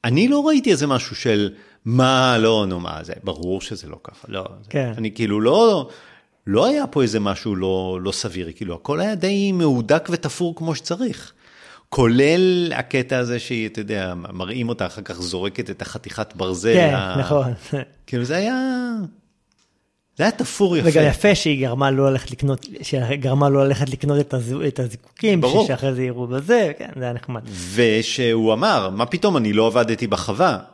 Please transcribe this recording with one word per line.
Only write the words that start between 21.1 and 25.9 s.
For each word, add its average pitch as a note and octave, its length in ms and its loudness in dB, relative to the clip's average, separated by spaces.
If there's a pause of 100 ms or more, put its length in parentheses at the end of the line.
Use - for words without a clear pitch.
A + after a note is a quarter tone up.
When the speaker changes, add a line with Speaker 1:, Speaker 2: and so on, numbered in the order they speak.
Speaker 2:
שהיא C#3+ 260 0
גרמה C3+ 300 0
לא C3+ 200 4
ללכת C3 200 -4
לקנות, C3+ 340 -2 (160)
שהיא B2+ 340 -2
גרמה C#3 340 2
לא C#3 180 4
ללכת C3+ 220 0
לקנות C#3+ 300 0
את C#3+ 140 -2
הזו-, C3 340 -4
את C3+ 120 -6
הזיקוקים, C#3+ 640 -2
Speaker 1:
ברור. D3 220 4
Speaker 2:
בשביל C3+ 140 0
שאחרי C3+ 160 -2